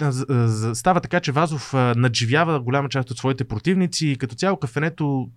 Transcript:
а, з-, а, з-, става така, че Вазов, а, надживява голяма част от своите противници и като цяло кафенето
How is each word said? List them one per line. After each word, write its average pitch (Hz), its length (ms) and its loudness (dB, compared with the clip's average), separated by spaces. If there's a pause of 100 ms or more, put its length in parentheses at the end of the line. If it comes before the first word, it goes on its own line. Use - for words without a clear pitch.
а, 143 100 2
з-, 131 180 -4
а, 120 180 4
з-, 110 280 0
става 175 240 2
така, 175 200 0
че 180 120 -2
Вазов, 151 420 -2
а, 127 240 4
надживява 120 440 2 (180)
голяма 131 300 -2
част 131 220 -4
от 120 60 -10
своите 131 260 -2
противници 165 640 0
и 139 80 0
като 120 200 -6
цяло 190 220 0
кафенето 143 800 -2